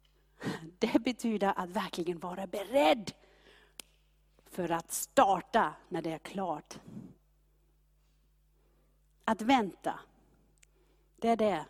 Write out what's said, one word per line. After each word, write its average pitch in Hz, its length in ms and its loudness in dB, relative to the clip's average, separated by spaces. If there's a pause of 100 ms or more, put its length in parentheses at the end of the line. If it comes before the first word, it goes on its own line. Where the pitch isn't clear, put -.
(800)
det 233 240 2
betyder 214 540 0
att 180 140 -4
verkligen 180 480 -4
vara 185 280 -8
beredd 214 680 2 (1400)
för 170 200 -4
att 165 220 -4
starta 190 840 4 (140)
när - 140 -4
det 165 80 -4
är 160 80 -6
klart. 175 600 -6 (2500)
Att 220 180 0
vänta, 214 580 2 (1160)
det 226 120 0
är 233 80 4
det 196 340 2